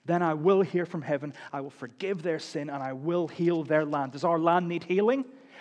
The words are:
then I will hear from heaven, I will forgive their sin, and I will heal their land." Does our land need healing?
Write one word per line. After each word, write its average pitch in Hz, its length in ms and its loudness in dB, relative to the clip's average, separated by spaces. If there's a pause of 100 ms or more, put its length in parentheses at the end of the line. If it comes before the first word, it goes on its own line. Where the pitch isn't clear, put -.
then 175 180 0
I 160 120 2
will 190 280 4
hear 175 240 0
from 170 160 -6
heaven, 143 320 -4 (180)
I 143 100 -6
will 139 80 -10
forgive 185 520 -8
their 160 160 -2
sin, 147 320 -8
and 139 100 -6
I 135 120 -6
will 165 340 -2
heal 170 380 0
their 156 200 2
land." 143 280 -2
Does 143 120 -8
our 170 140 4
land 170 300 4
need 170 160 -4
healing? 220 400 2 (360)